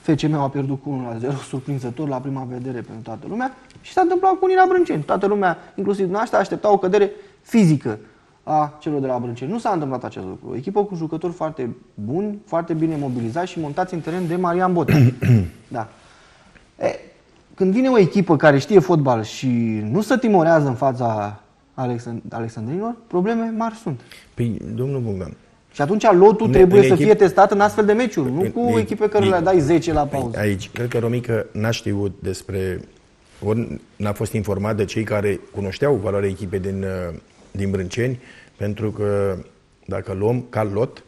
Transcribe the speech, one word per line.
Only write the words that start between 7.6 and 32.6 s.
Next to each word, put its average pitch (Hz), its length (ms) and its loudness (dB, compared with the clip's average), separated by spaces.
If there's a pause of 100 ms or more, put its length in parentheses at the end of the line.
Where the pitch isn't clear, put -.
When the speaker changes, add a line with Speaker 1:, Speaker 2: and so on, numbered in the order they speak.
Speaker 1:
a 151 360 -2
celor 147 200 -4
de 135 80 -2
la 127 120 -2
Brânceni. 120 320 -8
Nu 233 80 -6
s-a 226 100 -4
întâmplat 143 340 -4
acest 110 220 -10
lucru. - 240 -12
O 90 60 -8
echipă 196 280 -2
cu 202 120 -6
jucători 165 380 -6
foarte 151 420 -8 (180)
buni, 180 520 -6
foarte 170 280 -4
bine 160 220 -2
mobilizați 135 560 -6
și - 80 -10
montați 160 340 -6
în 175 60 -6
teren 170 280 -6
de 165 80 -4
Marian 180 380 0
Botea. 160 240 2
<clears throat> 127 160 6 (540)
Da. 113 200 -8 (920)
E, - 220 -4 (540)
când 190 200 0
vine 262 160 2
o 254 80 4
echipă 180 380 4
care 143 220 6
știe 190 220 6
fotbal 135 440 2
și - 240 -6 (440)
nu 170 100 0
se 247 160 0
timorează 165 500 4
în 131 60 0
fața 117 680 -2 (340)
Alexand-, 120 560 -6
alexandrinilor, 127 680 -8 (120)
probleme 226 500 -2
mari 220 180 -4
sunt. 147 260 -10 (320)
Speaker 2:
Păi, 117 240 -4 (180)
domnul 131 260 -4
Bogdan, 98 320 -6 (380)
Speaker 1:
Și - 100 -6
atunci 196 300 2
lotul 202 340 8
Speaker 2:
în, 208 60 2
Speaker 1:
trebuie 185 280 8
Speaker 2:
în 196 80 8
Speaker 1:
să - 60 6
Speaker 2:
echip-, 147 120 4
Speaker 1:
fie 427 100 8
testat 196 360 6
în 202 80 0
astfel 208 260 2
de 208 80 4
meciuri, 208 380 0
nu 131 100 -2
Speaker 2:
în, 113 100 -2
Speaker 1:
cu - 80 -6
Speaker 2:
în, 240 180 0
Speaker 1:
echipe 208 320 0
cărora 196 280 2
Speaker 2:
în, 170 60 0
Speaker 1:
le 180 80 2
dai 185 80 6
zece 156 340 2
la 151 100 2
pauză. 135 340 -4
Speaker 2:
Aici, 101 360 -2
cred 120 140 -4
că 123 120 -2
Romică 117 520 -2
n-a 107 200 -2
știut 101 480 -4
despre, 95 640 -6 (600)